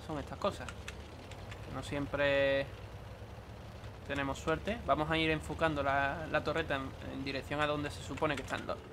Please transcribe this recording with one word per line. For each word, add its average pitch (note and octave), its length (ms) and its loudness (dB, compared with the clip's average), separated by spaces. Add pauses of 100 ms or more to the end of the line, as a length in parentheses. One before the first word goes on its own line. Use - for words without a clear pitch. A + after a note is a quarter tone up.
son D#3 120 -2
estas - 200 -6
cosas. F3 300 0
Que - 1040 -10
no C3+ 80 -4
siempre C#3 840 4 (1400)
tenemos C#3 320 0
suerte. E3 480 0
Vamos D3+ 240 4
a D#3+ 80 6
ir D#3+ 120 6
enfocando D#3 520 2
la, C#3 480 2
la D3+ 140 4
torreta D3+ 320 2
en, C3+ 120 -2 (240)
en C3+ 120 -4
dirección C#3 360 -2
a D3+ 60 4
donde D3 240 2
se - 120 -8
supone D3 340 0
que - 60 -4
están - 240 -4
los, - 100 -2 (160)